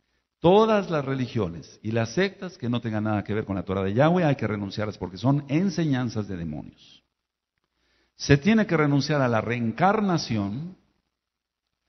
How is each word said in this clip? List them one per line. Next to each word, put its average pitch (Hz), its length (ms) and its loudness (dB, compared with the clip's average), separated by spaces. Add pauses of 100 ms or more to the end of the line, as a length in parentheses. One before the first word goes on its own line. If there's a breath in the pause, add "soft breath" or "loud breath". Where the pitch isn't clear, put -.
(400)
Todas 202 500 4
las 151 160 -2
religiones 113 760 -4
y 107 80 -6
las 113 220 -2
sectas 190 440 -4
que 120 100 -8
no 123 140 -2
tengan 107 220 -4
nada 107 200 0
que 104 120 -4
ver 110 100 -2
con 98 100 -4
la 92 60 -4
Torah 95 220 -2
de 98 100 -2
Yahweh 160 320 4
hay 139 100 4
que 117 120 -4
renunciarlas 104 500 -6
porque 90 200 -8
son 139 320 2
enseñanzas 131 800 -2
de 95 80 -8
demonios. - 680 -12 (1120)
Se 143 220 4
tiene 214 280 4
que 170 100 -2
renunciar 143 460 2
a 127 60 2
la 117 140 2
reencarnación, 123 1400 -2 (1120)